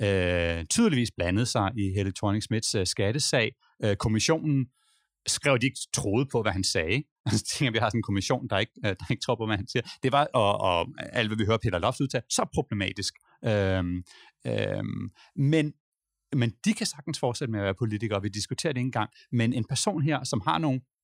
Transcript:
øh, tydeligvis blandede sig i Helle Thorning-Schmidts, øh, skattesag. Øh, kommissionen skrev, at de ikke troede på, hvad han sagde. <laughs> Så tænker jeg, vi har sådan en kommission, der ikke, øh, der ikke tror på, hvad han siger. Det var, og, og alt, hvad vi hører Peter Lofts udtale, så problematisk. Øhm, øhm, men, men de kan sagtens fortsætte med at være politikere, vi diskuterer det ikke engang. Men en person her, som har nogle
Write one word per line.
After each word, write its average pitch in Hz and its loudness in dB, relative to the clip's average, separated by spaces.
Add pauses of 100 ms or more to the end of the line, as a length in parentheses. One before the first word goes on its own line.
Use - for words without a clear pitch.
øh, 87 2
tydeligvis 135 2
blandede 95 0
sig 101 0
i 98 -2
Helle 98 0
Thorning-Schmidts, 107 -2
øh, 92 0
skattesag. 113 0 (320)
Øh, 101 2
kommissionen 135 2 (600)
skrev, - 2
at 123 2
de 131 0
ikke 135 -4 (120)
troede 113 0
på, 117 2
hvad 104 2
han 92 0
sagde. 95 0 (140)
<laughs> - -4
Så 107 0
tænker - -2
jeg, 120 0
vi 113 2
har 117 2
sådan 110 0
en 110 0
kommission, 107 -2
der 101 0
ikke, 104 0 (120)
øh, 104 2
der - -6
ikke 120 0
tror 127 0
på, 110 -4
hvad 107 2
han 98 -6
siger. 120 -2 (200)
Det 131 2
var, 143 6 (100)
og, 101 2
og 87 2 (120)
alt, 113 -2
hvad 110 -2
vi 110 2
hører 110 2
Peter 92 0
Lofts 107 0
udtale, 131 -2
så - 0
problematisk. 98 -4 (300)
Øhm, 92 2 (420)
øhm, 50 -4 (260)
men, 147 2 (600)
men 120 2 (120)
de 208 4
kan - -4
sagtens - -8
fortsætte 120 -2
med 104 -2
at 101 0
være 98 2
politikere, 107 -2
vi 104 -2
diskuterer 104 -4
det 123 -2
ikke 127 -2
engang. 117 -2 (220)
Men 117 2
en 123 0
person 160 -2
her, 147 0
som 123 -2
har 160 2
nogle 139 0 (240)